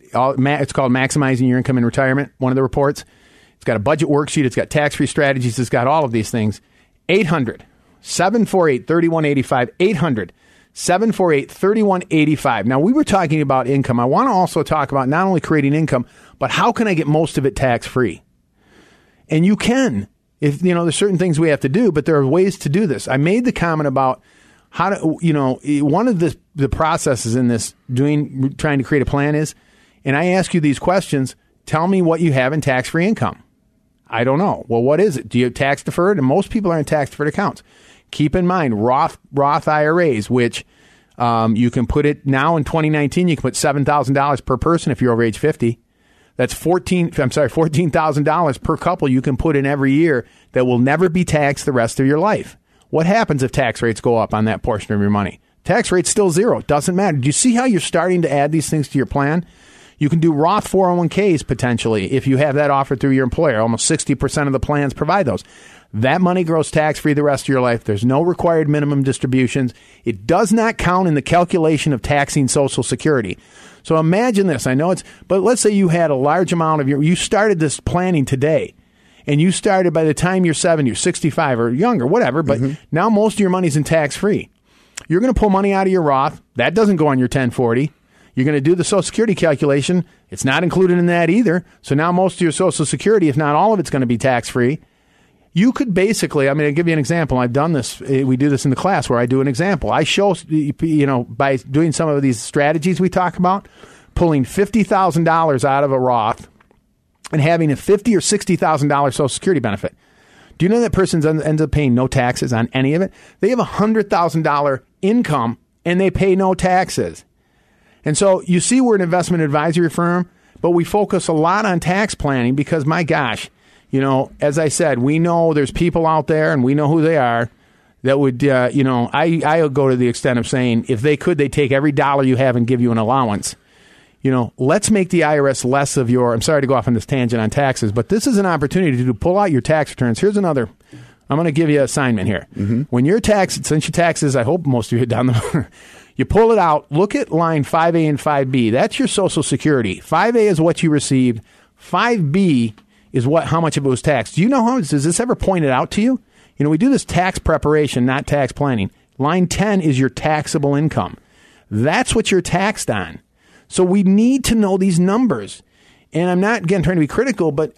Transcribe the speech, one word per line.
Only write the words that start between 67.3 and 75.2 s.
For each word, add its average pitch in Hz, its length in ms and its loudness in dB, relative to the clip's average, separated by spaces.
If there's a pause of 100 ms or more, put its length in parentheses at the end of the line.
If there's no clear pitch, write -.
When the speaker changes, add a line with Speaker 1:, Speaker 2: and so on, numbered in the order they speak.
Speaker 1:
of - 40 -2
your 131 120 2
life. 120 240 -2
There's 104 200 -2
no 131 160 2
required 170 460 2
minimum 143 360 0
distributions. 131 720 0 (300)
It 104 240 -6
does 180 240 2
not 226 260 2
count 180 300 0
in 160 60 2
the 143 80 0
calculation 160 720 0
of 117 80 -4
taxing 143 480 0
Social 139 340 0
Security. 127 540 -2 (460)
So 160 140 0
imagine 196 500 2
this. 135 200 -2
I 131 60 0
know 156 180 0
it's, 180 140 -6 (240)